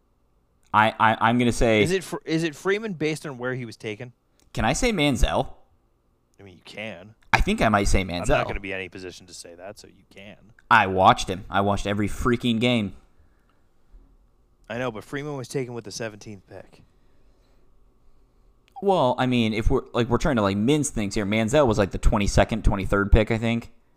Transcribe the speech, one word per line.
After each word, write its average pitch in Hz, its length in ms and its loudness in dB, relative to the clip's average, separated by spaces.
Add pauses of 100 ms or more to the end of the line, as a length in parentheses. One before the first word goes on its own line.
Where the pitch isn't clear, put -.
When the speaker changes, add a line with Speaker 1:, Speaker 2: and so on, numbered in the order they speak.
(720)
Speaker 1:
I, 107 280 4
I, 110 200 4
I'm 120 200 2
gonna 120 120 2
say 113 300 4
Speaker 2:
Is 160 100 2
it 185 120 -2
Fr-, - 220 -10
is 160 180 -2
it 151 120 -4
Freeman 208 380 -4
based 156 320 -6
on 135 140 -12
where 127 160 -6
he 127 100 -10
was 107 100 -16
taken? 120 380 -12 (400)
Speaker 1:
Can 113 100 -4
I 117 100 2
say 240 200 0
Manziel? 131 540 0 (920)
Speaker 2:
I 101 40 -20
mean, 95 100 -20
you 80 100 -20
can. 101 520 -14 (180)
Speaker 1:
I 113 80 4
think 214 180 0
I 120 100 2
might 101 180 2
say 98 140 4
Speaker 2:
I'm 92 80 -6
Speaker 1:
Manziel. 90 200 -4
Speaker 2:
not 135 180 2
gonna 107 120 -8
be 98 120 -10
in 95 60 -8
any 92 120 -10
position 92 360 -16
to 87 80 -20
say 85 220 -20
that, 92 240 -18
so - 80 -20
you 92 160 -20 (100)
can. 98 240 -20 (320)
Speaker 1:
I 110 160 8
watched 95 420 4
him. 92 220 -8
I 98 120 0
watched 101 260 0
every 101 200 -2
freaking 120 520 -2
game. 117 340 0 (1800)
Speaker 2:
I 117 80 -8
know, 123 140 -4
but 104 120 -12
Freeman 143 340 -10
was 123 100 -12
taken 123 260 -6
with 117 120 -12
the 98 60 -14
seventeenth 104 560 -12
pick. - 360 -20 (2000)
Speaker 1:
Well, 170 380 2
I 127 80 0
mean, 117 280 0
if 110 180 0
we're, 131 220 0
like, 117 140 0
we're 120 120 0
trying 156 160 0
to, 107 80 2
like, 98 140 0
mince 135 340 0
things 101 240 -6
here, 107 100 -2
Manziel 110 400 2
was, 107 140 2
like, 98 100 2
the - 80 -8
twenty-second, 101 680 2
twenty-third 101 480 2
pick, 110 200 6
I 110 80 -2
think. 117 320 -4 (260)